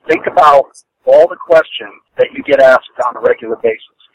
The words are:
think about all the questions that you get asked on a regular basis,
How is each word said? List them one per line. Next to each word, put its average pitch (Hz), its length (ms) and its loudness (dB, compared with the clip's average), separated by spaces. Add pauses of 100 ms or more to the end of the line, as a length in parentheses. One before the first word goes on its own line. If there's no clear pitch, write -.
think 160 180 -2
about 147 380 2 (400)
all 151 240 4
the 175 80 -10
questions - 640 -4 (160)
that 165 160 -2
you - 120 -16
get 139 180 0
asked - 340 0 (100)
on 123 80 -8
a - 60 -16
regular 117 360 -4
basis, - 440 -8 (140)